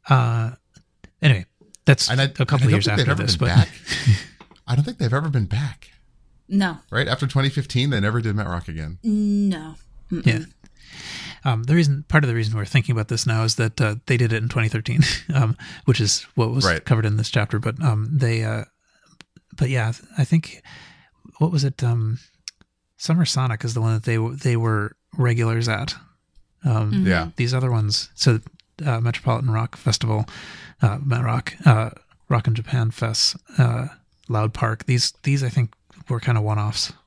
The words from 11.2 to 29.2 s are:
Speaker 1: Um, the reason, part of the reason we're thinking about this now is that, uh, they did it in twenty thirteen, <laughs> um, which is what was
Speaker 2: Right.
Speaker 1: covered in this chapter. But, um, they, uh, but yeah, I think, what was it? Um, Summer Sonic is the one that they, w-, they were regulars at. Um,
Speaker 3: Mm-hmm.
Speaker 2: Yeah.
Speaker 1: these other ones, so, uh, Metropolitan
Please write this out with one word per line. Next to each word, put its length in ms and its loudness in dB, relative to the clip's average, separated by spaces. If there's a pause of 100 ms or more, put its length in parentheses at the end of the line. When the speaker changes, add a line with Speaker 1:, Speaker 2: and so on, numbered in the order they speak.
Speaker 1:
Um, 180 0
the 100 2
reason, 340 2
part 140 4
of 60 0
the 60 0
reason 220 -2
we're 100 -2
thinking 280 0
about 140 -2
this 180 -4
now 180 0
is 120 0
that, 240 -2
uh, 160 0 (100)
they 120 0
did 140 2
it 100 -2
in 80 -4
twenty 180 0
thirteen, 320 -2 (160)
<laughs> 180 -8
um, 220 2 (300)
which 160 2
is 200 0 (120)
what 160 0
was 160 0
Speaker 2:
Right. 180 0
Speaker 1:
covered 220 2
in 100 2
this 140 -2
chapter. 280 0
But, 240 -4
um, 300 0
they, 320 2
uh, 200 -4 (920)
but 140 0
yeah, 220 0 (260)
I 60 4
think, 380 0 (760)
what 120 2
was 140 0
it? 180 -4
Um, 360 0 (800)
Summer 260 2
Sonic 400 -2
is 80 -4
the 80 -2
one 140 2
that 100 -2
they, 120 0
w-, 200 -2
they 200 0
were 400 0 (200)
regulars 520 2
at. 260 -4 (680)
Um, 300 2
Speaker 3:
Mm-hmm. 140 2
Speaker 2:
Yeah. 300 2
Speaker 1:
these 180 0
other 160 0
ones, 440 -2
so, 260 2 (440)
uh, 160 0
Metropolitan 500 -2